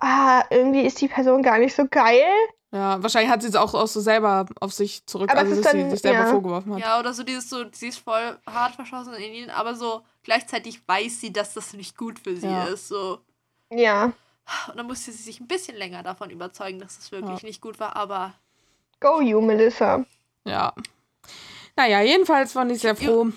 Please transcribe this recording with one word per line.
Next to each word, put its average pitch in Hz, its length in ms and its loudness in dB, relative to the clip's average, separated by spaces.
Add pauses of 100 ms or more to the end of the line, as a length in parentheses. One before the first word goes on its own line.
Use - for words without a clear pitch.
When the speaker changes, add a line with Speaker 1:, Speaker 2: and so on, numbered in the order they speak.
Speaker 1:
„Ah, 262 500 4
irgendwie 262 320 4
ist 262 180 0
die 277 80 0
Person 262 340 2
gar 233 160 4
nicht 254 180 4
so 285 120 4
geil.“ 247 360 6 (480)
Speaker 2:
Ja, 196 280 -2
wahrscheinlich 226 300 2
hat 233 120 4
sie 240 40 -4
es 202 80 -4
auch, 214 200 2
auch 220 120 2
so 214 140 -6
selber 208 460 2 (140)
auf 196 120 -6
sich - 340 -6
zurück, 202 240 -4
Speaker 1:
Aber 269 100 4
Speaker 2:
also 202 120 2
Speaker 1:
es 202 60 2
ist 208 60 0
Speaker 2:
dass 202 80 6
sie 190 100 2
Speaker 1:
dann, 180 80 -2
Speaker 2:
sich 202 100 -4
selber 202 240 4
Speaker 1:
ja. - 20 2
Speaker 2:
vorgeworfen 190 480 -2
hat. 185 60 -6
Speaker 3:
Ja, 226 180 0
oder 247 160 -4
so 240 80 -10
dieses 254 260 -8
so, 247 220 -8
sie - 160 -14
ist 240 140 -10
voll 226 360 -4 (160)
hart 247 220 -4
verschossen 247 400 -14
in 214 180 -12
ihn, 240 180 -14
aber 233 260 -6
so 233 260 -6 (220)
gleichzeitig 226 640 -4
weiß 220 320 -2
sie, 214 120 -12
dass 208 220 -6
das - 200 -14
nicht 196 220 -18
gut 226 220 -12
für 185 160 -8
sie 180 140 -8
Speaker 2:
Ja. 185 160 -4
Speaker 3:
ist, 180 240 -10
so. 196 320 -8 (500)
Speaker 1:
Ja. 226 360 2 (640)
Speaker 3:
Und - 80 -16
dann 240 100 -12
musste 240 260 -14
sie 226 100 -18
sich 220 160 -18
ein 240 80 -18
bisschen 339 300 -8
länger 180 260 -12
davon 180 280 -12
überzeugen, 185 500 -12
dass 190 160 -20
das - 160 -20
wirklich 190 300 -10
Speaker 2:
Ja. 220 40 -18
Speaker 3:
nicht 214 140 -16
gut 220 180 -16
war, 214 160 -8
aber 196 380 -6 (640)
Speaker 1:
Go 302 220 4
you, 220 200 4
Melissa. 220 640 4 (400)
Speaker 2:
Ja. - 280 -4 (1040)
Naja, 220 260 4
jedenfalls 294 500 4
fand 254 180 -2
ich 240 120 -2
sehr 220 100 2
Speaker 3:
Ü-, 208 120 -4
Speaker 2:
froh. 226 220 4 (100)